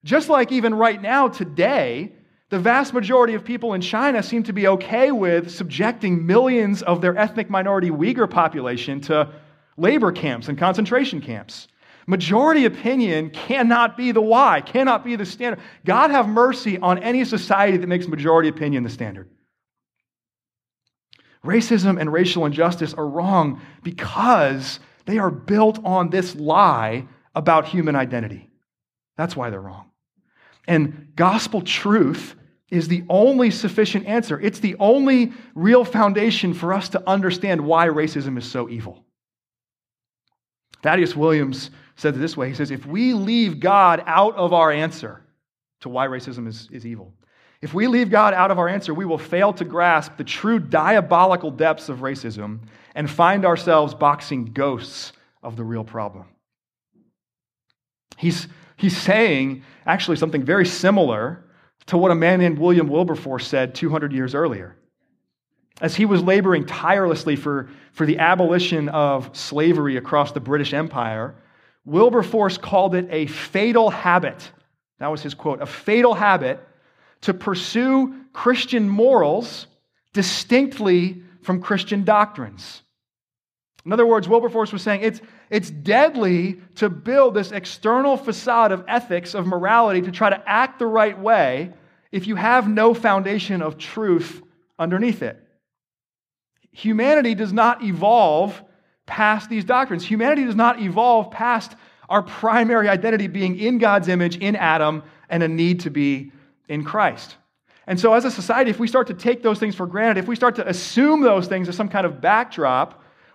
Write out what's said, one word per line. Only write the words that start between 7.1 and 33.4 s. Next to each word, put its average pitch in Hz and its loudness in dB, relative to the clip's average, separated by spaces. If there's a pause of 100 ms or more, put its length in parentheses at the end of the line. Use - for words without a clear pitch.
ethnic 214 -2
minority 190 0
Uyghur 196 -2
population 139 -2
to 151 0 (480)
labor 208 2
camps 131 -6
and 143 -6
concentration 190 0
camps. - -14 (400)
Majority 220 2
opinion 202 -2
cannot 240 0
be 247 -2
the 220 2
why, 220 4
cannot 254 0
be 240 -6
the 208 -4
standard. 233 -6 (260)
God 254 4
have 254 2
mercy 233 2
on 180 2
any 240 0
society 196 2
that 180 -4
makes 180 -2
majority 156 4
opinion 147 -2
the 117 -4
standard. 101 -12 (2250)
Racism 196 2
and 151 -2
racial 175 2
injustice 160 0
are 151 -6
wrong 165 0 (220)
because 170 0 (280)
they 208 -2
are 190 0
built 214 2
on 185 0
this 180 -2
lie 147 2 (280)
about 156 2
human 156 -2
identity. 117 -6 (640)
That's 170 -6
why 120 -8
they're 95 -10
wrong. 95 -20 (800)
And 156 0
gospel 190 0
truth - 0 (340)
is 165 -2
the 175 -2
only 240 4